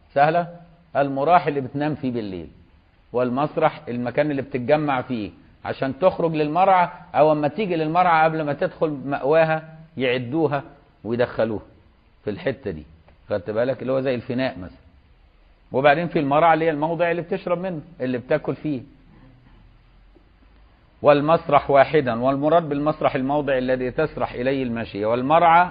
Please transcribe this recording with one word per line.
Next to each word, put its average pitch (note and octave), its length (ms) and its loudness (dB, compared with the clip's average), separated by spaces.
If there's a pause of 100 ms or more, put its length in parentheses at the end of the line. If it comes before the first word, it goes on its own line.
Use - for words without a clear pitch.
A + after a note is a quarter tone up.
(140)
سهلة؟ D#3+ 340 2 (480)
المراح C#3 520 4
اللي C#3+ 140 -2
بتنام C#3 340 -4
فيه B2+ 160 -4
بالليل، F#2+ 360 -8 (680)
والمسرح C#3 760 0
المكان B2 440 -2
اللي C#3 100 -4
بتتجمع C3+ 600 0
فيه G#2+ 300 -6 (340)
عشان C3 340 -6
تخرج E3+ 360 2
للمرعى، F3 540 2 (260)
أو D3+ 160 6
أما D3+ 160 0
تيجي F3 280 -2
للمرعى D#3+ 480 2
قبل D#3+ 180 0
ما D3 120 -4
تدخل D#3+ 360 -4 (160)
مأواها D#3 720 0 (220)
يعدوها C3 680 -2 (400)
ويدخلوها A2+ 580 -2 (600)
في - 60 -4
الحتة G#2 420 -6
دي. D2+ 120 -12 (460)
خدت G#2 200 -4
بالك؟ B2 320 -2
اللي B2 100 -4
هو C3+ 100 0
زي C3 140 -2
الفناء B2+ 440 -6
مثلاً. F2+ 180 -16 (920)
وبعدين C#3+ 360 2
في E3+ 120 -2
المرعى D#3 340 4
اللي D#3+ 120 0
هي E3 40 2
الموضع D#3+ 420 -2
اللي E3+ 100 -2
بتشرب F3 360 -4
منه، F3 240 -8 (200)
اللي B2+ 160 -4
بتاكل D3 380 -4
فيه. C#3 260 -6 (2250)
والمسرح D3 680 2
واحداً، C3+ 500 2
والمراد D3 480 2
بالمسرح D3 460 -2
الموضع C#3 420 -2
الذي B2+ 340 -2
تسرح C3+ 420 -4
إليه C3 300 -2
الماشية، A2+ 420 -6
والمرعى D#3+ 640 4